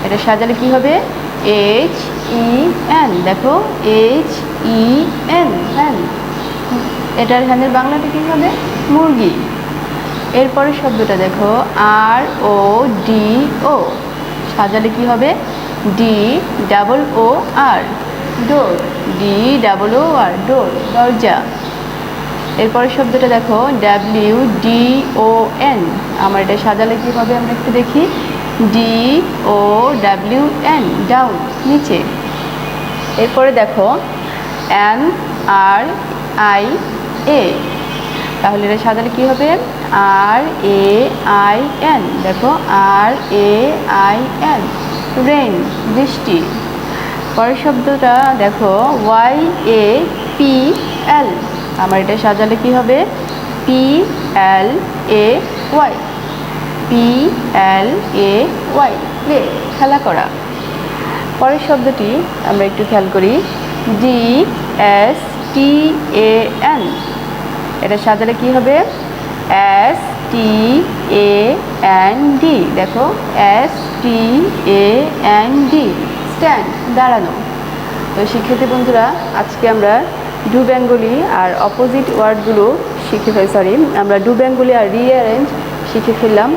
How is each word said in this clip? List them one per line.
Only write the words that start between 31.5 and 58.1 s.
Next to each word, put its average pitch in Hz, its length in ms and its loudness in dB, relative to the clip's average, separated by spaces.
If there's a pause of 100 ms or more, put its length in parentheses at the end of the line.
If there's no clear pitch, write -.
নিচে। 285 320 2 (1160)
এরপরে 262 360 2
দেখো, 214 340 2 (1040)
এন 269 200 2 (360)
আর 196 360 4 (540)
আই 202 280 2 (600)
এ। 285 160 4 (1000)
তাহলে 208 240 0
এটা 214 180 0
সাজালে 226 320 0
কি 247 140 0
হবে, 269 180 2 (440)
আর 196 480 4 (240)
এ 208 440 4 (180)
আই 202 320 4 (220)
এন, 294 220 2 (200)
দেখো, 190 280 0 (180)
আর 196 420 4 (220)
এ 202 200 4 (360)
আই 202 300 2 (340)
এন, 233 80 0 (640)
রেইন, 269 280 2 (400)
বৃষ্টি। 233 440 0 (960)
পরের 240 280 0
শব্দটা 269 500 2 (240)
দেখো, 202 340 2 (340)
ওয়াই 233 300 4 (300)
এ 220 200 4 (520)
পি 277 140 4 (640)
এল। 269 100 2 (500)
আমার 190 220 0
এটা 196 220 0
সাজালে 214 400 2
কি 247 100 2
হবে, 254 320 2 (600)
পি 269 380 2 (300)
এল 190 340 4 (400)
এ 208 180 4 (460)
ওয়াই, 277 220 2 (960)
পি 233 180 4 (480)
এল 190 340 2 (260)